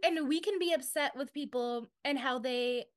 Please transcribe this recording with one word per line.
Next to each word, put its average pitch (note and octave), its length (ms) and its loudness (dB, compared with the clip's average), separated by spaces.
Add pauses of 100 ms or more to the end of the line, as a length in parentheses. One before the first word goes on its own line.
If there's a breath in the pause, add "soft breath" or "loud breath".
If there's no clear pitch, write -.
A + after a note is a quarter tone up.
and D#4+ 260 2
we D#4 120 2
can G4 180 0
be E4+ 140 2
upset D4 440 0
with C4+ 160 -6
people A#3+ 540 -4 (180)
and C#4+ 140 2
how B3 220 0
they, B3 460 0 (100)